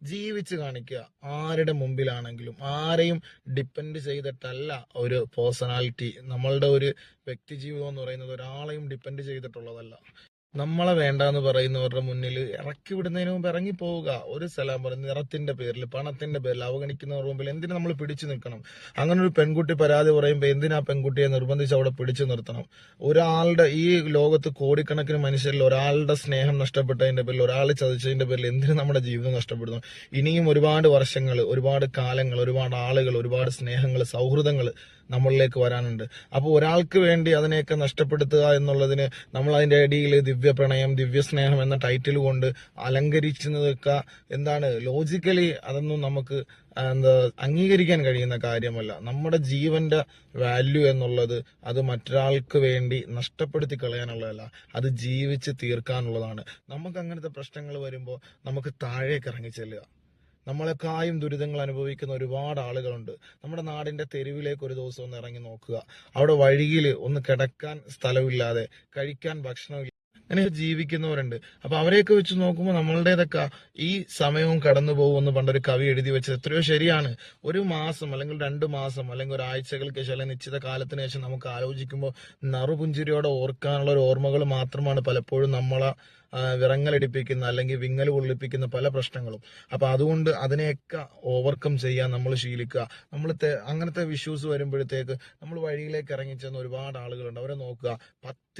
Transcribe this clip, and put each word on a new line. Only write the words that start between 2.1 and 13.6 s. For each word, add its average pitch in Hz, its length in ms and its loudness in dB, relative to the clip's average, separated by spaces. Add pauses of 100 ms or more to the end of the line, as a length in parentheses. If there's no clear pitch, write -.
ആരെയും 165 460 2 (340)
ഡിപ്പെൻഡ് 151 460 -6
ചെയ്തിട്ടല്ല 139 720 -10 (240)
ഒരു 123 300 0
പേഴ്സണാലിറ്റി. 123 840 -2 (120)
നമ്മളുടെ 131 460 0
ഒരു 139 220 4 (360)
വ്യക്തി 131 300 -14
ജീവിതം 143 340 -10
എന്ന് 135 120 -10
പറയുന്നത് 127 300 -10
ഒരാളെയും 143 580 -12
ഡിപ്പെൻഡ് 135 320 -12
ചെയ്തിട്ടുള്ളതല്ല. 117 720 -14 (600)
നമ്മളെ 165 380 0
വേണ്ടാന്ന് 143 460 2
പറയുന്നവരുടെ 131 600 0
മുന്നിൽ 127 400 -6
ഇറക്കി 135 540 -10
വിടുന്നതിന് 180 380 -4
മുമ്പ് 180 160 -4
ഇറങ്ങി 180 240 -4